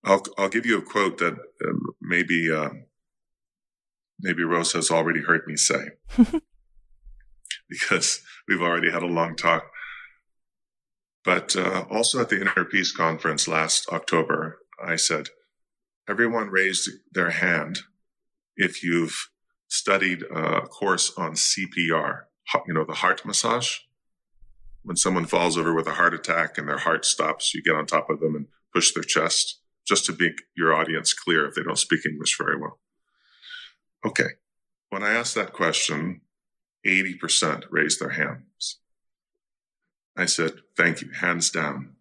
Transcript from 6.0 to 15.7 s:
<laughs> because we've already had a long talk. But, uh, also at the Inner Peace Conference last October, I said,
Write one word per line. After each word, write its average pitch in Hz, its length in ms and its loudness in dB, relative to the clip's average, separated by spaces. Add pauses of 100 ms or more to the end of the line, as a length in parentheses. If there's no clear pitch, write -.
<laughs> - 1500 -2
because - 520 -2 (260)
we've 90 140 0
already 85 280 2
had 85 140 -2
a 87 40 -2
long 85 280 0
talk. 82 340 0 (1600)
But, 90 320 2
uh, 92 340 0
also 117 300 2
at 110 80 0
the 98 100 0
Inner 92 240 2
Peace 92 300 0
Conference 82 560 0
last 80 400 0
October, 80 680 0 (220)
I 85 140 -2
said, 80 340 0 (800)